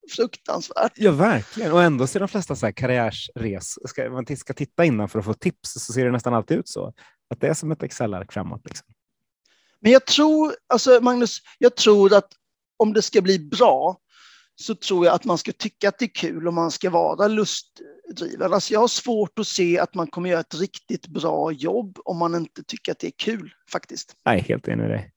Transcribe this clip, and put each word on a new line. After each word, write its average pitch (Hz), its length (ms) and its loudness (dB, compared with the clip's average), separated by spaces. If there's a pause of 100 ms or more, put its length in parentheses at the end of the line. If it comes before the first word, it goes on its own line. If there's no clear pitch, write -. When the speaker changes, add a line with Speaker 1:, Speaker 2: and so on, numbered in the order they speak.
(160)
Speaker 1:
Fruktansvärt. - 760 -4
Speaker 2:
Ja, 202 180 4
verkligen. 160 600 0
Och 175 100 6
ändå 139 240 4
ser 180 140 -4
de 196 80 -2
flesta 175 280 -4
så - 100 -4
här 98 60 -2
karriärsres-, 113 1160 -4
ska, 123 220 -8
man 127 140 -8
t-, 143 120 -8
ska - 180 -14
titta 151 300 -2
innan 107 240 0
för - 100 -4
att 98 60 -4
få 107 100 -4
tips, - 380 -6 (140)
så - 60 -10
ser 127 120 0
det 123 80 2
nästan 120 220 -2
alltid 117 240 0
ut - 100 -8
så. 95 240 -10 (380)
Att - 100 -8
det - 80 0
är 160 60 0
som 156 180 -6
ett - 100 -8
Excel-ark 104 500 -8
framåt, 92 320 -10
liksom. - 220 -20 (920)
Speaker 1:
Men 214 120 6
jag 262 140 8
tror, 311 480 2 (140)
alltså, 247 340 6
Magnus, 247 360 0 (200)
jag 240 180 4
tror 208 380 6
att 202 140 4 (480)
om 214 160 2
det 208 100 2
ska - 200 2
bli 190 160 2
bra 156 580 2 (580)
så - 200 -8
tror 175 320 0
jag 165 80 6
att - 100 -2
man 180 140 0
ska - 140 -8
tycka - 360 -4
att 202 100 -4
det 254 60 -2
är - 100 -8
kul 165 340 -6
och 170 60 -4
man 165 160 -2
ska 185 200 -4
vara 170 380 2
lustdriven. - 1200 -6
Alltså, 202 200 0
jag 214 80 2
har 226 80 4
svårt 214 500 -2
att 214 80 -2
se 175 320 0
att - 160 -2
man 175 120 -4
kommer 180 240 -6
göra 165 100 2
ett - 140 -12
riktigt - 520 -8
bra 156 460 -4
jobb 185 520 -6
om 185 120 -6
man 170 180 -2
inte 165 300 -8
tycker - 280 -10
att - 60 -8
det - 80 -10
är - 120 -8
kul, 202 320 -6 (220)
faktiskt. - 400 -12 (120)
Speaker 2:
Nej, 107 160 2
helt - 280 -6
enig - 140 -4
med 110 80 -2
dig. 107 260 -6